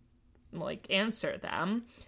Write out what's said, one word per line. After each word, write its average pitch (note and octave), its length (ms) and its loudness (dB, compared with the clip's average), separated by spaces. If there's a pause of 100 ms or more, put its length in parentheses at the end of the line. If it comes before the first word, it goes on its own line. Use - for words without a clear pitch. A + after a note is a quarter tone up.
(520)
like, - 380 -4
answer G3+ 460 2
them. G3 480 0 (240)